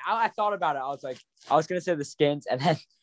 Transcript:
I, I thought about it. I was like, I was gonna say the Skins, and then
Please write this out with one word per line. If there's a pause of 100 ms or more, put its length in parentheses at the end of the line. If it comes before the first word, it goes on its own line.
I,
I
thought
about
it.
I
was
like, (320)
I
was
gonna
say
the
Skins,
and
then (260)